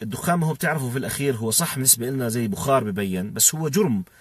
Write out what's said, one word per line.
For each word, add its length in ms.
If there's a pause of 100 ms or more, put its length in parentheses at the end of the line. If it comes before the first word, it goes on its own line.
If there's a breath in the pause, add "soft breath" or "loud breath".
الدخان، 380
ما 80
هو 60
بتعرفوا 380
في 60
الأخير 380
هو 160
صح 240
بالنسبة 340
لنا 200
زي 180
بخار 360
ببين، 500
بس 220
هو 140
جرم، 340 (180 soft breath)